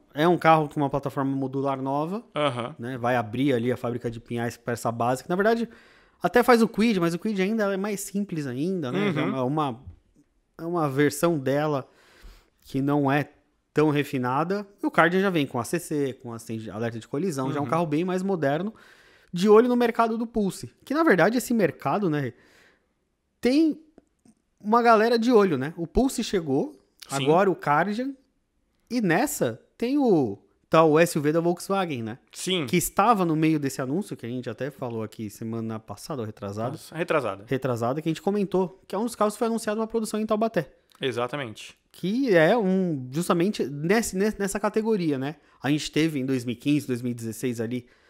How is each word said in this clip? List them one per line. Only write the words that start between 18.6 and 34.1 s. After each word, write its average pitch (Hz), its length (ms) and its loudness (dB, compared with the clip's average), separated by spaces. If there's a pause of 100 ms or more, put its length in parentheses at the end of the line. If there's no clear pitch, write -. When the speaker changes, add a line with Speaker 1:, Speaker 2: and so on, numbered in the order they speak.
Speaker 1:
de 180 180 2
olho 226 180 10
no 247 80 2
mercado 233 420 2
do 233 80 -2
Pulse. 202 460 -4 (140)
Que, - 80 -6
na 320 100 2
verdade, 214 340 6
esse - 160 -2
mercado, 180 560 0
né, 143 220 -2 (1080)
tem 285 360 4 (840)
uma 220 220 2
galera 233 380 6
de 226 120 2
olho, 196 260 6
né? 139 180 -4
O 170 100 -6
Pulse 240 380 0
chegou, 165 560 -2 (300)
Speaker 2:
Sim. 139 160 -2
Speaker 1:
agora 180 260 4
o 156 40 -2
Cardian, 208 580 0 (760)
e 240 120 -2
nessa 160 600 0 (160)
tem 262 200 -2
o 160 420 4 (300)
tal 160 280 6
S 165 220 4
U - 20 0
V 151 120 0
da 170 80 2
Volkswagen, 170 600 -4
né? 113 160 -8 (140)
Speaker 2:
Sim. 180 340 -4
Speaker 1:
Que 175 120 0
estava 196 480 2
no 160 100 0
meio 160 240 2
desse 135 220 -4
anúncio, 139 340 -6